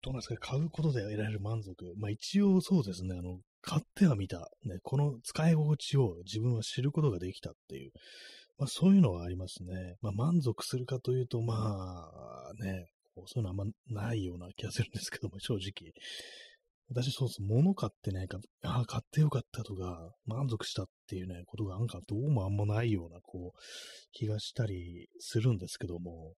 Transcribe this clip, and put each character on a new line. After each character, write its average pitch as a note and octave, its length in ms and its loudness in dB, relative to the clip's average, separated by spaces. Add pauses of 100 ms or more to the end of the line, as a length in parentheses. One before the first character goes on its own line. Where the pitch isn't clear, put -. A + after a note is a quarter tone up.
ど - 80 -4
う C3+ 40 -2
な B2+ 40 -2
ん - 20 -4
で - 20 -8
す - 120 -4
か？ - 60 -4
買 C3 180 -2
う D#3 120 2
こ - 120 -2
と D#3 100 4
で A#2 100 2
得 G#2 140 -2
ら G#2+ 120 0
れ G#2+ 60 -2
る G2+ 60 -2
満 G#2+ 220 0
足。 F2+ 360 -10
ま G#2 100 -2
あ、 - 20 0
一 F#3+ 320 2
応 F#3+ 180 8
そ F#3 200 6
う A2+ 40 2
で F#2+ 100 -2
す F2+ 100 -6
ね。 F#2 120 -2
あ F2 60 -6
の、 F2+ 160 -6 (240)
買 D#3 160 0
っ - 40 2 (120)
て G3 120 8
は C3+ 100 6
み G2 100 0
た。 - 240 -8 (140)
ね、 F#2+ 180 -4
こ - 140 -2
の C#3+ 260 2
使 D#3+ 280 4
い E3 40 10
心 D3+ 220 4
地 - 200 0
を G#2 280 4
自 G#2 160 -4
分 A#2+ 140 4
は A2 80 0
知 - 200 -2
る C#3+ 80 2
こ D#3 120 2
と C3+ 100 4
が F2 80 -2
で F2+ 120 -4
き - 80 -12
た E3 100 -8
っ - 20 -18 (160)
て C3 80 -10
い C3+ 100 -10
う。 C3+ 60 -18 (680)
ま C#3+ 60 0
あ、 - 20 -2
そ - 220 4
う G3 80 10
い - 20 10
う - 20 10
の A#2+ 120 8
は E2+ 100 -4
あ F2 60 -4
り F#2 80 -2
ま F#2 100 -6
す - 160 -12
ね。 F2+ 380 -8
ま A2 80 -2
あ、 G2 40 -2
満 D3+ 300 4
足 A#2 240 -2
す - 100 -4
る B2+ 80 -2
か B2+ 140 -4
と B2+ 140 0
い B2+ 80 2
う B2 80 -2
と、 A#2 140 -2
ま G2 680 -2
あ、 - 420 -14 (120)
ね、 F#2+ 240 -4 (260)
こ F#2 100 -16
う、 - 40 -16
そ - 120 -2
う - 20 2
い - 0 -
う - 20 2
の F#2 60 -2
あ - 20 -4
ん F#2+ 40 -2
ま G2 80 -2 (240)
な A2 260 -2
い G2+ 100 0
よ F2 100 -4
う F2 40 -8
な F2 180 -12
気 - 80 -8
が E2+ 80 -4
す - 100 -2
る - 60 -2
ん - 20 -18
で - 80 -6
す - 120 -6
け - 100 -8
ど G#2 80 -4
も、 F#2+ 100 -8
正 - 160 -2
直。 F#2+ 380 -8 (960)
私、 B2 220 0
そ C3+ 140 -2
う A#2 40 0
そ - 140 -8
う、 G2 60 -4
物 D3+ 260 6
買 G#2+ 180 -2
っ - 80 -20
て G2+ 120 -2
ね、 F#2+ 160 -2
か-、 - 100 -8 (240)
あ A#2+ 200 0
ー、 - 40 2
買 - 160 -2
っ - 80 -
て - 100 2
よ D3+ 80 8
か C3+ 120 0
っ - 100 -8
た A2+ 140 -8
と G#2 100 -8
か、 F2 400 -8 (100)
満 B2 240 -2
足 A2 160 -2
し - 80 -8
た G2 120 -2
っ - 20 -8 (220)
て G2 80 -6
い F#2 80 -4
う - 20 -8
ね、 F2 200 -8
こ - 100 -14
と G#2+ 80 -2
が F#2 120 -4
な G#2+ 60 0
ん A#2 60 0
か G2 180 -8
ど G#2 80 -4
う C3 160 0
も A2 140 4
あ F#2+ 40 0
ん G2+ 40 0
ま G#2 120 2
な G#2 200 2
い A2+ 80 4
よ F2 160 0
う - 20 -16
な、 F2 120 -18
こ F2+ 340 -12
う、 - 20 -20 (540)
気 A2 160 -2
が G#2+ 100 0
し - 140 -8
た A#2 140 0
り F2 420 -8 (100)
す - 220 0
る B2 120 6
ん G2+ 60 2
で F2+ 80 -8
す - 120 -12
け - 100 -6
ど E2+ 100 -4
も。 E2+ 400 -10